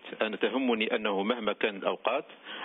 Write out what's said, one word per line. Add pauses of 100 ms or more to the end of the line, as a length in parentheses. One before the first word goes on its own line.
(220)
أنا
تهمني
أنه
مهما
كانت
الأوقات (400)